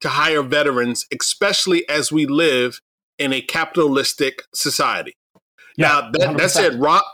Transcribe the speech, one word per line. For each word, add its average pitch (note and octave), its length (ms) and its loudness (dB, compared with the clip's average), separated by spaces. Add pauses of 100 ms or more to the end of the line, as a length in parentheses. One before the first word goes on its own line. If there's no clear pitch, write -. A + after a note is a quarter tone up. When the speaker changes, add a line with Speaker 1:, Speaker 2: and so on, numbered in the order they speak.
Speaker 1:
to D3+ 80 -4
hire D3+ 340 0
veterans, B2+ 680 0
especially F#3+ 760 -2
as D3 220 -2
we D3+ 160 2
live C3+ 520 0 (380)
in C#3 160 -2
a C3 80 -2
capitalistic C#3 1040 0 (100)
society." - 600 -2 (640)
Speaker 2:
Yeah, D#3 100 2
Speaker 1:
Now, D3 140 2
that, A2+ 100 -16
that D#3 80 0
Speaker 2:
one - 80 4
hundred D3+ 160 -2
percent. F3 300 2
Speaker 1:
said, A#2+ 80 -6
Rob, E3 220 4 (100)